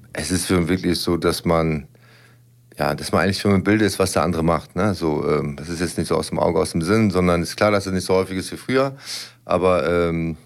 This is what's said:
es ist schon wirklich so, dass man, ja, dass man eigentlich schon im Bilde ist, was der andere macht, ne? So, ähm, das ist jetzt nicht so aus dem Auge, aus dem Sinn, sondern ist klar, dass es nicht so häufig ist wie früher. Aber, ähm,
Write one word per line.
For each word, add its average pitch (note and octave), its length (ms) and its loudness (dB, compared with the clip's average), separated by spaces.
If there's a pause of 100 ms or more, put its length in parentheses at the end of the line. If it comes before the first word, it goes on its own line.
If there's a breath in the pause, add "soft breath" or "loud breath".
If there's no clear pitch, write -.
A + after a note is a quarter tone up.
(120)
es D#2 180 -8
ist F2+ 180 -2
schon F2 200 2
wirklich F2 320 0
so, F2 160 0
dass E2 300 -2
man, D#2+ 400 0 (920 soft breath)
ja, D2 160 -2
dass - 180 -8
man F#2 100 2
eigentlich F#2+ 160 0
schon G2+ 160 2
im F2+ 100 2
Bilde G#2+ 220 4
ist, - 120 -2
was F#2 140 0
der F2 100 2
andere D#2+ 200 0
macht, D#2+ 340 0
ne? G2 180 0
So, D2+ 320 -2
ähm, D2 300 0
das D#2 140 -10
ist E2 100 -6
jetzt E2+ 160 -4
nicht E2 120 -2
so E2 60 0
aus D#2+ 140 0
dem - 100 -4
Auge, F2 200 2
aus F2 140 0
dem E2+ 100 0
Sinn, G#2 280 2
sondern F2 320 2
ist - 140 -8
klar, G#2+ 140 2
dass G2+ 160 0
es F#2+ 60 -4
nicht F#2 120 -2
so F#2+ 100 0
häufig F#2 220 0
ist F2 160 -6
wie E2+ 60 -10
früher. C3+ 340 0 (540 loud breath)
Aber, F2 440 2
ähm, E2+ 560 0